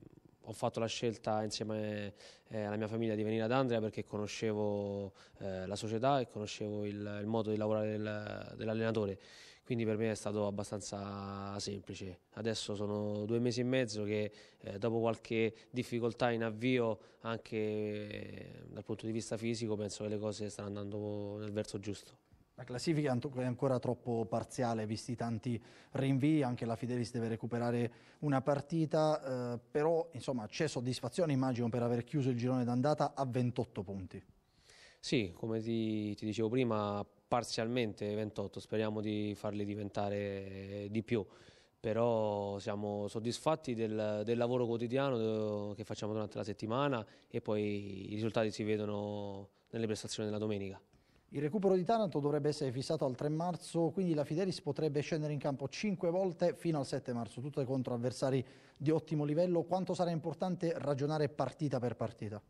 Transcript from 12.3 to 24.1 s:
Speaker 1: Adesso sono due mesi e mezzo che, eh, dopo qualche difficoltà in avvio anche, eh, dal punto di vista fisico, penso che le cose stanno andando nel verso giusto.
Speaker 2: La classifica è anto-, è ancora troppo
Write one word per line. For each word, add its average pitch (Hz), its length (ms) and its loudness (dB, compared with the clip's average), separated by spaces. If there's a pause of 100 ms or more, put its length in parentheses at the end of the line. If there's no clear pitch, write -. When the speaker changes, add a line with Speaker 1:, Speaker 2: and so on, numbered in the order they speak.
Speaker 1:
Adesso 107 400 -2
sono 104 500 0
due 117 140 2
mesi 120 220 2
e 123 40 2
mezzo 120 400 2
che, 107 260 0 (300)
eh, 101 180 -8
dopo 113 220 2
qualche 113 540 2 (160)
difficoltà 120 600 0
in 113 140 0
avvio 117 540 2 (220)
anche, 113 360 -4
eh, 104 1120 -4
dal 107 160 -12
punto 113 220 -4
di 110 60 0
vista 113 260 -2
fisico, 113 380 0
penso 104 260 -4
che 107 80 -2
le 104 80 -2
cose 104 320 -4
stanno 104 180 -8
andando 104 720 -4
nel 107 140 -6
verso 104 280 -2
giusto. - 380 -8 (380)
Speaker 2:
La 127 60 -14
classifica 147 460 0
è - 20 4
anto-, 127 240 0
è 127 80 -2
ancora 123 380 2
troppo 113 460 0